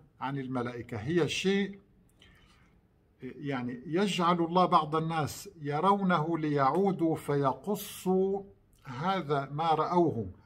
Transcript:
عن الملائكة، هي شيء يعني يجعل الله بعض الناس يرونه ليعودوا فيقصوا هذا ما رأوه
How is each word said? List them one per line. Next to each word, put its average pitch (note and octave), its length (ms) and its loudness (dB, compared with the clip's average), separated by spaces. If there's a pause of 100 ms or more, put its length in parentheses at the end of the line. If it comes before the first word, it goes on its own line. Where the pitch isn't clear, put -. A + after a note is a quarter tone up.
(220)
عن C#3 160 -4
الملائكة، B2 600 -6
هي D3 300 0
شيء G3 520 -2 (1400)
يعني B2+ 640 -6
يجعل F3+ 560 2
الله F3 240 4
بعض D#3 300 4
الناس D#3+ 540 -2 (120)
يرونه E3+ 760 2
ليعودوا D#3 800 2
فيقصوا F#3+ 1300 -2 (420)
هذا C#3+ 640 -2
ما D#3 160 -2
رأوه D3+ 640 2 (140)